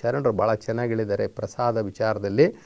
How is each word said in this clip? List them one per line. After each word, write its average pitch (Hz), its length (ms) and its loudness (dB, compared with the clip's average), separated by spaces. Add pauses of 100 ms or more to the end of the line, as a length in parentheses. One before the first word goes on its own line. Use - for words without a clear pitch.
ಶರಣರು 120 300 0
ಭಾಳ 104 220 2
ಚೆನ್ನಾಗಿ 117 340 -2
ಹೇಳಿದ್ದಾರೆ 104 380 0
ಪ್ರಸಾದ 117 500 -2
ವಿಚಾರದಲ್ಲಿ, 107 720 2 (180)